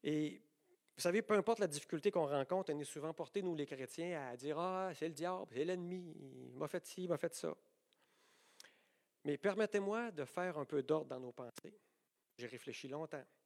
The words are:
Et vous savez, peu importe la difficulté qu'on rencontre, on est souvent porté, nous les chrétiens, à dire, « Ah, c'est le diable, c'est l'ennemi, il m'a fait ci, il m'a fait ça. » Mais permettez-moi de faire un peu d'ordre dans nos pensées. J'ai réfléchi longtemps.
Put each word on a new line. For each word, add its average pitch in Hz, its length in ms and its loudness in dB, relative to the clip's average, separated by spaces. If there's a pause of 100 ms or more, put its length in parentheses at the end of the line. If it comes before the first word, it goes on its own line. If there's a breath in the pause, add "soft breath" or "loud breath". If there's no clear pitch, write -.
Et 151 380 0 (540)
vous - 60 -8
savez, 190 220 4
peu 214 100 4
importe 214 260 4
la 196 80 4
difficulté 151 440 0
qu'on 160 160 4
rencontre, 147 440 2
on 147 80 0
est 147 40 -4
souvent 151 300 -6
porté, 175 280 2
nous 180 140 4
les 147 100 2
chrétiens, 143 640 -2
à 120 80 -4
dire, « 147 220 0
Ah, 185 340 2
c'est 156 140 -2
le 170 60 -2
diable, 180 380 -2
c'est 143 140 2
l'ennemi, 180 540 -2
il 131 380 -14
m'a 147 100 0
fait - 180 -2
ci, - 180 -6
il 180 60 -2
m'a 160 80 6
fait 170 160 0
ça. » - 220 -2 (1700 loud breath)
Mais 147 140 0
permettez-moi 208 760 0
de 147 140 -4
faire 180 340 -2
un 135 60 -2
peu 143 180 2
d'ordre 151 240 2
dans 131 120 -6
nos 123 120 -10
pensées. 117 480 -14 (580)
J'ai 120 100 -8
réfléchi 127 400 -8
longtemps. 147 360 -6 (220)